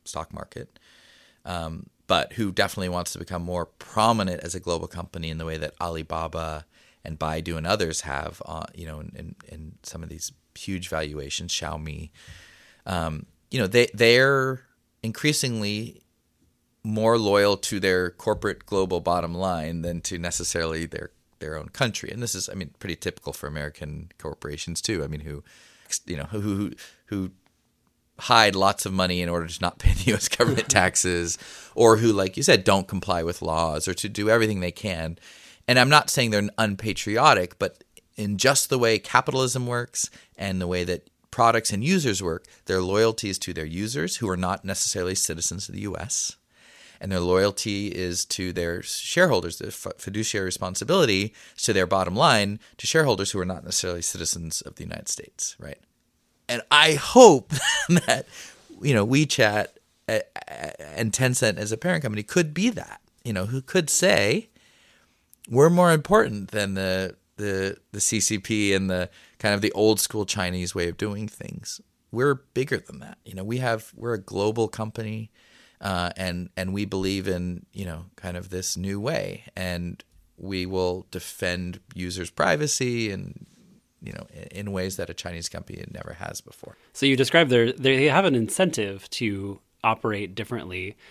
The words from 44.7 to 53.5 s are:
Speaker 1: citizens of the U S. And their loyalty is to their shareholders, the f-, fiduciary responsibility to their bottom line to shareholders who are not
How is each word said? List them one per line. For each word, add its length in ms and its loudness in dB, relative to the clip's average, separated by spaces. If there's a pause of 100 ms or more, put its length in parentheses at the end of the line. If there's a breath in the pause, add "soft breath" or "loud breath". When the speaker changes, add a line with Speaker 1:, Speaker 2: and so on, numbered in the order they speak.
Speaker 1:
citizens 520 -4
of 60 -14
the 80 -10
U 160 -6
S. 380 -6 (640 loud breath)
And 100 -6
their 80 0
loyalty 680 0
is 380 -4
to 280 -4
their 300 -4
shareholders, 760 0
the 100 -10
f-, 200 -12 (100)
fiduciary 480 -4
responsibility 880 0 (240 loud breath)
to 160 0
their 140 4
bottom 280 0
line 440 4 (180 soft breath)
to 80 -10
shareholders 460 2
who 80 -2
are 60 0
not 180 -6